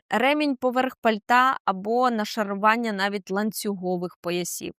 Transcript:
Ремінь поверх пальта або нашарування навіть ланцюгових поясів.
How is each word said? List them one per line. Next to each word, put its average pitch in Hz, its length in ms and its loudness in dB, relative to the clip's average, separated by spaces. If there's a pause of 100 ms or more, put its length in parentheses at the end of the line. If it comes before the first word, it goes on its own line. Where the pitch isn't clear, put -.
(100)
Ремінь 285 460 2
поверх 254 400 0
пальта 247 680 2
або 220 460 0
нашарування 214 800 0
навіть 202 380 -2
ланцюгових 185 880 -2
поясів. 175 580 -4